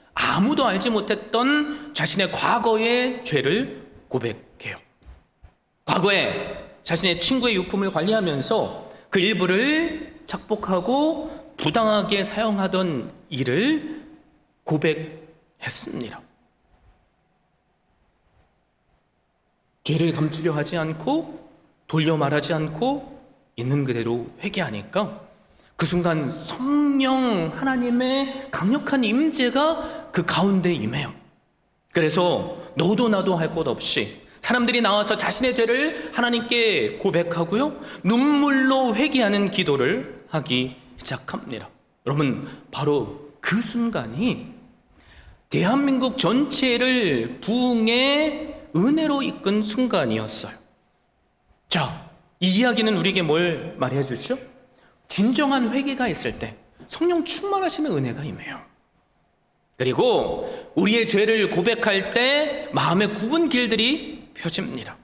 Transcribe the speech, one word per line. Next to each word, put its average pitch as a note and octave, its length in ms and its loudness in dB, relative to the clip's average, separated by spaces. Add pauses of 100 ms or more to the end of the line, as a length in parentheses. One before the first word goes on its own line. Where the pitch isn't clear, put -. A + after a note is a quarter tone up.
(140)
아무도 A3 520 2
알지 G3 240 0
못했던 A3+ 1040 0
자신의 F3+ 380 0
과거의 A#3 920 0
죄를 D3+ 600 0 (240)
고백해요. - 720 -8 (1080)
과거에 E3 760 0 (200)
자신의 E3+ 360 0
친구의 A#3+ 360 0
유품을 F#3+ 360 -2
관리하면서 E3+ 1000 -2 (180)
그 G3 100 2
일부를 A3 960 0 (120)
착복하고 A3 1300 -2
부당하게 G3+ 680 2
사용하던 F#3+ 880 -2 (180)
일을 E3 760 -2 (600)
고백했습니다. - 1600 -6 (3500)
죄를 D#3+ 300 0
감추려 D#3 400 -2
하지 D3 240 -4
않고 G3+ 720 -4 (380)
돌려 D#3 300 2
말하지 D3 360 2
않고 A3+ 680 -2 (340)
있는 C3+ 280 0
그대로 A#2 460 -2 (140)
회개하니까 F3 760 -4 (540)
그 E3 100 -2
순간 E3 440 0
성령 C4 1300 0
하나님의 B3+ 960 0
강력한 C4+ 520 0
임재가 C4+ 1080 0
그 E3+ 140 0
가운데 F3+ 480 2
임해요. B2+ 400 -2 (800)
그래서 D#3+ 640 2 (180)
너도 G3+ 340 4
나도 F#3+ 260 2
할 D#3+ 180 -2
것 D#3+ 140 -2
없이 - 580 -4 (160)
사람들이 A#3+ 400 2
나와서 G#3 360 2
자신의 B3 380 0
죄를 B3+ 580 0
하나님께 A3+ 840 2
고백하고요, E3+ 840 0 (240)
눈물로 C4 920 4
회개하는 G#3+ 540 2
기도를 D#3 800 0
하기 B2+ 460 -2 (220)
시작합니다. - 720 -8 (360)
여러분, C3+ 420 0 (240)
바로 C#3 600 -2 (100)
그 G3 180 0
순간이 F#3+ 920 -4 (960)
대한민국 B3+ 720 2
전체를 A#3+ 1200 2
부흥의 B3 1120 2 (200)
은혜로 C#4+ 480 2
이끈 G#3 400 0
순간이었어요. B2 880 -2 (1120)
자, C3+ 400 -2 (320)
이 F#3 200 2
이야기는 A3+ 360 4
우리에게 F3+ 280 2
뭘 D#3 540 0
말해 C3+ 260 0
주죠? C3+ 340 -6 (680)
진정한 B3 640 2
회개가 C4+ 360 -2
있을 C3 300 -4
때 A2 180 -10 (320)
성령 E4+ 380 0
충만하심의 F#4+ 680 -2
은혜가 C3+ 320 -2
임해요. - 380 -10 (1120)
그리고 C3 1000 0
우리의 A3 320 4
죄를 G#3+ 420 2
고백할 G3 600 0
때 C#4 640 0
마음의 F3+ 420 2
굽은 C4+ 340 0
길들이 A#3+ 640 0 (180)
펴집니다. - 720 -8